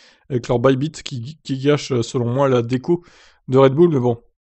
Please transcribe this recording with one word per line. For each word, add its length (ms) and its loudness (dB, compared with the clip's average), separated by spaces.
Avec 160 -4
leur 120 0
Bybit 440 0
qui, 400 -12
qui 160 -6
gâche, 320 0
euh, 120 0
selon 280 -4
moi, 180 0
la 140 2
déco 400 -2
de 100 2
Red 160 6
Bull, 180 4
mais 80 0
bon. 220 -2